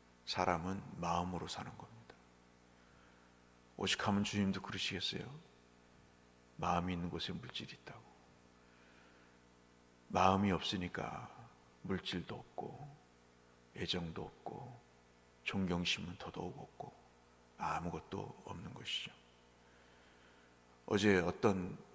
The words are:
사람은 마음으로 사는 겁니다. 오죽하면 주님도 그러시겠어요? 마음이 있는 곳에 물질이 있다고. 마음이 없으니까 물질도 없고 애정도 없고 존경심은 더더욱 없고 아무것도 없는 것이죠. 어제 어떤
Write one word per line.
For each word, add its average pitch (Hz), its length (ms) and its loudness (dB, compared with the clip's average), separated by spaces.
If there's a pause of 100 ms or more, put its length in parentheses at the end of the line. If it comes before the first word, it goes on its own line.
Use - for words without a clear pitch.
(260)
사람은 92 580 2 (140)
마음으로 87 500 0
사는 - 280 -8
겁니다. - 240 -16 (1800)
오죽하면 101 440 4
주님도 98 360 2
그러시겠어요? - 600 -4 (1400)
마음이 87 340 2
있는 87 180 -2
곳에 85 220 -4
물질이 - 460 -10
있다고. - 260 -18 (2000)
마음이 95 420 8
없으니까 - 840 -2 (500)
물질도 90 520 -4
없고 - 600 -12 (800)
애정도 85 440 -2
없고 - 600 -10 (600)
존경심은 87 760 0
더더욱 - 420 -8
없고 - 340 -12 (640)
아무것도 87 840 -4
없는 92 300 -10
것이죠. - 400 -6 (1700)
어제 101 340 8
어떤 92 580 2 (180)